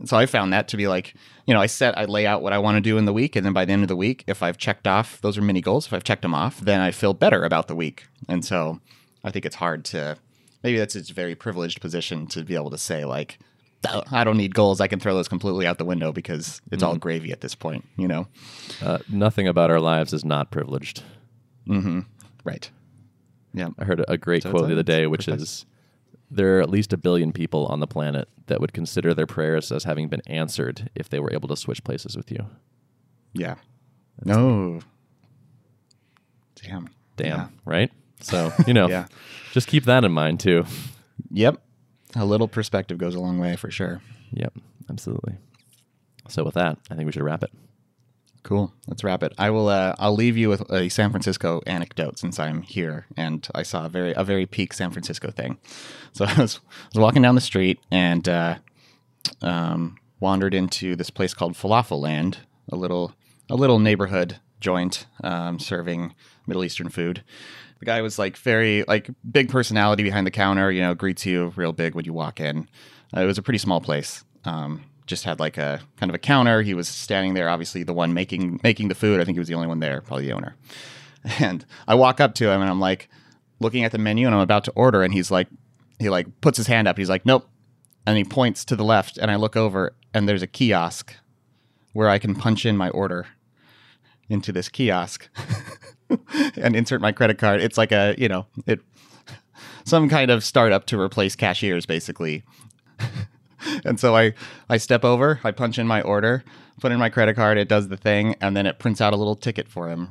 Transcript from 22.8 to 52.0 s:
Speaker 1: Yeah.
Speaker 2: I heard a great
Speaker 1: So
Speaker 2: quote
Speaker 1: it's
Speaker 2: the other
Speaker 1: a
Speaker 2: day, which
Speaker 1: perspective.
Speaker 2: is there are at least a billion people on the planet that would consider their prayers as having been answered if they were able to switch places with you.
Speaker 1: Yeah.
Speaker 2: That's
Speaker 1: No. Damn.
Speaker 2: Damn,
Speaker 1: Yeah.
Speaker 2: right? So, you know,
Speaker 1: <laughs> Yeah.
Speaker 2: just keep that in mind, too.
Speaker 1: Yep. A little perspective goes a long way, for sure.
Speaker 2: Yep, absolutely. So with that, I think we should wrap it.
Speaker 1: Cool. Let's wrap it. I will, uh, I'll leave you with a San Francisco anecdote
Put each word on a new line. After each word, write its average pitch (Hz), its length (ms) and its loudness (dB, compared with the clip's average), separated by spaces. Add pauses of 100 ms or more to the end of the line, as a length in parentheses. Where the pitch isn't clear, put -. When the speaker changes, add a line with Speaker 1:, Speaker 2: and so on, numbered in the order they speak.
Speaker 1:
Yeah. 90 140 -6 (100)
Speaker 2:
I - 60 -8
heard 87 240 0
a 87 100 0
great 85 240 0
Speaker 1:
So 92 80 -8
Speaker 2:
quote 90 140 2
Speaker 1:
it's - 40 0
Speaker 2:
the 82 60 0
other 80 60 2
Speaker 1:
a 82 40 0
Speaker 2:
day, 80 220 2
which 78 200 -2
Speaker 1:
perspective. 76 180 -4
Speaker 2:
is - 220 -14 (640)
there 95 280 4
are - 20 6
at 76 100 2
least 104 220 0
a 95 60 2
billion 85 340 2
people 80 360 -2
on 73 120 -4
the 76 60 -4
planet 73 420 -4 (200)
that - 120 -2
would 76 120 -2
consider 85 420 -2
their 78 120 0
prayers 78 460 -2
as 71 120 -4
having 78 240 -4
been 71 180 -6
answered 78 720 -6
if - 120 -10
they 71 120 -4
were 71 120 -4
able 73 160 -6
to 73 80 -6
switch - 280 -8
places - 320 -10
with - 160 -12
you. 107 120 -8 (880)
Speaker 1:
Yeah. 87 220 -8 (640)
Speaker 2:
That's - 80 -10 (100)
Speaker 1:
No. 101 440 2 (1800)
Damn. 90 320 -12 (280)
Speaker 2:
Damn, - 100 -4 (120)
Speaker 1:
Yeah. 80 80 -6 (180)
Speaker 2:
right? 85 260 0 (300)
So, 82 320 -2 (140)
you 120 80 4
know, 98 140 6
Speaker 1:
<laughs> - 20 -2
Yeah. 90 160 -4 (460)
Speaker 2:
just - 160 0
keep 147 160 2
that 123 200 6
in 92 80 4
mind, 78 280 0
too. 87 260 4 (640)
Speaker 1:
Yep. 110 320 2 (540)
A 110 80 -2
little 107 240 2
perspective 95 500 -4
goes 87 160 -4
a 90 60 -6
long 90 180 -2
way, 87 180 -2
for - 140 -10
sure. 92 300 -6 (320)
Speaker 2:
Yep, - 220 -8 (360)
absolutely. - 460 -8 (920)
So - 160 -4
with 78 100 -4
that, 85 240 0 (120)
I 82 40 -12
think 78 120 -6
we 73 60 -4
should 73 100 -6
wrap 76 200 -4
it. - 80 -4 (920)
Speaker 1:
Cool. 101 280 -2 (140)
Let's - 180 -10
wrap 92 180 -2
it. 76 140 -4
I 104 140 0
will, 110 180 2
uh, 95 300 2
I'll 104 160 2
leave 113 220 2
you 113 120 2
with 98 220 0
a 92 180 0
San 104 220 2
Francisco 90 560 -2
anecdote 85 520 -6